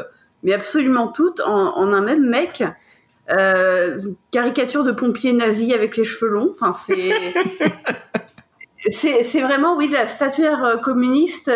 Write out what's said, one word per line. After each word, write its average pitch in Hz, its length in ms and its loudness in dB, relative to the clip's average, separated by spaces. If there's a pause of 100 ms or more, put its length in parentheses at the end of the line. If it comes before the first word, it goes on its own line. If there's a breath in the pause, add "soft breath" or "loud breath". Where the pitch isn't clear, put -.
(420 loud breath)
mais 185 100 2
absolument 247 560 2
toutes, 349 320 0
en, - 360 0
en 392 160 2
un 392 100 4
même 262 260 2
mec. 254 360 0 (680 soft breath)
Euh, 185 680 2 (320)
caricature 247 540 0
de 262 80 2
pompier 247 420 0
nazi 226 400 2
avec 220 240 -2
les 226 60 2
cheveux 226 260 -4
longs. 214 280 0
Enfin, 233 140 0
c'est, 370 640 -2 (680)
<laughs> - 880 -10
c'est, 247 340 0
c'est 262 200 0
vraiment, 285 340 2
oui, 294 120 0
de 294 60 -2
la 240 120 2
statuaire, 285 580 0
euh, 233 140 2
communiste, 262 760 0